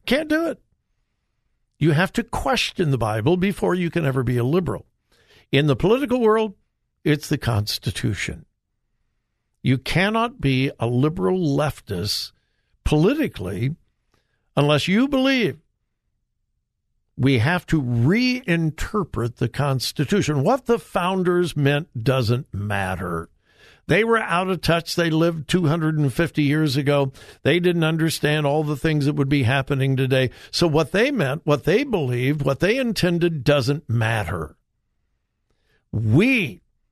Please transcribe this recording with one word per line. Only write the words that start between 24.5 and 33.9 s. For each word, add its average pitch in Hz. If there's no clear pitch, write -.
of 180
touch. -
They 170
lived 160
two 175
hundred 156
and 143
fifty 156
years 147
ago. 143
They 156
didn't 175
understand 156
all 147
the 147
things 151
that 147
would 139
be 143
happening 135
today. 131
So -
what 156
they 233
meant, 156
what 147
they 214
believed, 143
what 135
they 208
intended 175
doesn't 139
matter. 110